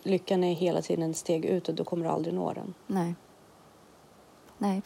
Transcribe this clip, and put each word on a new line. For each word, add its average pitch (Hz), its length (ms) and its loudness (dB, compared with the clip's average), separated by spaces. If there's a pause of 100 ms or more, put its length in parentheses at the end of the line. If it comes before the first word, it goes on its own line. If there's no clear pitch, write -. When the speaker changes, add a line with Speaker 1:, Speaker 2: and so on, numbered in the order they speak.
Speaker 1:
lyckan 185 400 2
är 175 120 2
hela 165 260 2
tiden 165 300 0
ett 160 60 -6
steg 160 280 0
utåt, 170 300 0
då 165 80 -2
kommer 170 220 -2
du 160 60 0
aldrig 156 240 -2
nå 175 180 -2
den. - 200 -8 (140)
Speaker 2:
Nej. 175 280 0 (1400)
Nej, 196 280 0